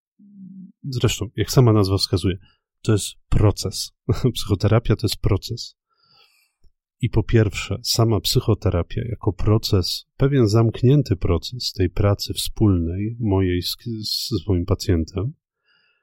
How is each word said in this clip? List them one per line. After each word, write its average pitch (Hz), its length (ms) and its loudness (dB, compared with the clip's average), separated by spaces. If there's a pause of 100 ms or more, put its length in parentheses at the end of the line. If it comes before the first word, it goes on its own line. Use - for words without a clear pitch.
(840)
zresztą, 127 440 -2 (100)
jak - 140 -4
sama 123 220 6
nazwa 98 260 4
wskazuje, - 400 -2 (440)
to 117 100 0
jest - 220 -2 (140)
proces. - 640 0 (140)
<laughs> - 280 0
Psychoterapia 107 640 0
to - 100 -4
jest - 100 -2
proces. - 600 -4 (1200)
I 117 100 -2
po 110 120 2
pierwsze, 107 600 0
sama 113 380 0
psychoterapia 104 880 -2
jako 104 220 -4
proces, - 760 0 (100)
pewien 135 320 2
zamknięty 117 680 2
proces - 560 -4
tej 92 180 -2
pracy 101 440 0
wspólnej 98 840 0
mojej 95 420 0
z, - 140 -8 (280)
z, - 240 -8
z 104 200 -6
moim 90 160 0
pacjentem, 92 680 -2 (720)